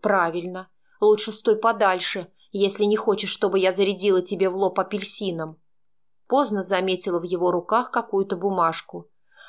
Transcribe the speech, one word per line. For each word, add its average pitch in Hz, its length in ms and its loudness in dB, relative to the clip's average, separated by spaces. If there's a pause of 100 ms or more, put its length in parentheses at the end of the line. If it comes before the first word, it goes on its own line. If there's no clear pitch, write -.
Правильно, 180 680 -2 (300)
лучше 214 320 4
стой 214 240 2
подальше, 202 760 0 (200)
если 196 320 0
не 208 140 4
хочешь, 202 320 0
чтобы 190 300 0
я 185 120 4
зарядила 190 500 2
тебе 185 280 0
в 180 60 -4
лоб 190 240 0
апельсином. 185 800 -4 (720)
Поздно 226 320 2
заметила 185 580 -2
в 170 40 -6
его 180 260 0
руках 214 400 0
какую-то 196 480 -2
бумажку, 175 720 -4 (400)